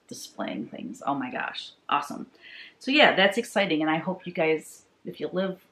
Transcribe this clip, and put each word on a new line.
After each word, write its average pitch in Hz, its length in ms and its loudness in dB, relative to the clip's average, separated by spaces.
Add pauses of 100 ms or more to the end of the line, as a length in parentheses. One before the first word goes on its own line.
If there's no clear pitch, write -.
displaying - 600 -8
things. - 380 -12
Oh 139 80 0
my 127 160 -6
gosh, - 420 -6 (160)
awesome. - 400 -2 (500)
So - 120 -6
yeah, 262 240 8
that's 196 220 4
exciting. 196 460 0
And 156 80 2
I 160 80 2
hope 180 280 -4
you 175 60 -10
guys, 160 520 0 (200)
if 180 160 -12
you 147 120 -4
live 185 400 -4